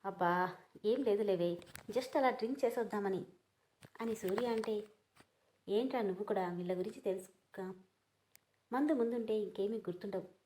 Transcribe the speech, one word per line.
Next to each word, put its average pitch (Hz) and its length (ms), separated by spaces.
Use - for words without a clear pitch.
"అబ్బా, 185 280
ఏం 233 180
లేదులేవే, 202 480
just 254 260
అలా 262 140
డ్రింక్ 240 340
చేసొద్దామని," 208 580
అని 226 140
సూర్య 208 320
అంటే, 220 300
"ఏంట్రా 240 340
నువ్వు 190 220
కూడా 196 260
వీళ్ళ 175 280
గురించి 202 220
తెలుసుగా, 185 640
మందు 294 240
ముందుంటే 233 440
ఇంకేమీ 208 400
గుర్తుండవు." 190 500